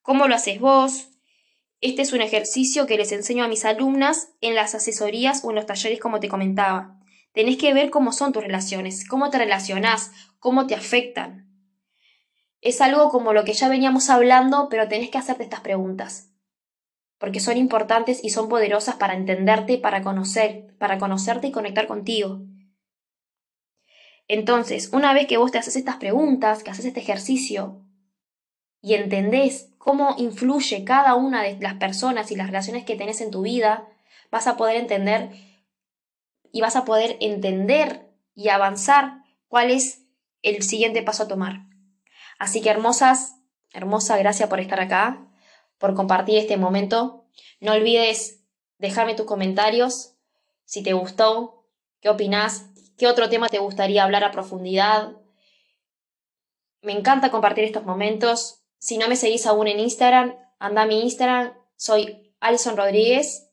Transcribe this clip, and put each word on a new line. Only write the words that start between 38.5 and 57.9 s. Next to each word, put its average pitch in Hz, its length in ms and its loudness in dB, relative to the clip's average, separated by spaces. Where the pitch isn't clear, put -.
cuál 247 240 2
es 262 320 -2
el 202 180 -2
siguiente 220 400 -2
paso 214 220 -4
a 208 40 -4
tomar. 190 380 -6
Así 202 240 -4
que, 214 80 2
hermosas, 247 640 2
hermosa, 202 440 -2
gracias 208 300 2
por 190 120 -2
estar 190 200 -4
acá, 190 480 -2
por 196 160 0
compartir 190 420 2
este 214 180 0
momento. 196 680 -2
No 208 120 -2
olvides 226 720 0
dejarme 220 380 -2
tus 214 100 -4
comentarios, 214 920 -2
si 202 180 -12
te 190 100 0
gustó, 220 720 0
qué 208 100 0
opinás, 208 580 0
qué 247 100 2
otro 240 220 4
tema 233 180 0
te 208 120 -2
gustaría 196 440 2
hablar 202 200 2
a 196 80 0
profundidad. 190 840 -2
Me 208 100 -8
encanta 254 400 2
compartir 214 320 2
estos 214 220 -4
momentos. 214 720 -2